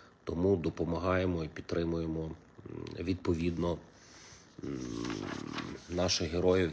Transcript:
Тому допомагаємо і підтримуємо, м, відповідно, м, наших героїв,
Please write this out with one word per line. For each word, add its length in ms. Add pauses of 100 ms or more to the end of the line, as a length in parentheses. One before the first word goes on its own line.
(240)
Тому 320
допомагаємо 880
і 40
підтримуємо, 800
м, 800
відповідно, 720 (880)
м, 160 (1080)
наших 420
героїв, 420